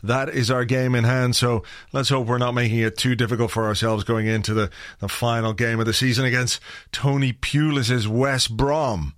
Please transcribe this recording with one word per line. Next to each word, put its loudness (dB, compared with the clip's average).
That -2
is 0
our 2
game 0
in 2
hand, 2
so 0
let's 0
hope 0
we're 0
not 0
making 2
it 0
too 0
difficult 0
for 0
ourselves 0
going 0
into 0
the, 0
the -6
final 0
game 0
of 0
the 0
season 2
against 0
Tony 0
Pulis's 0
West 0
Brom. 0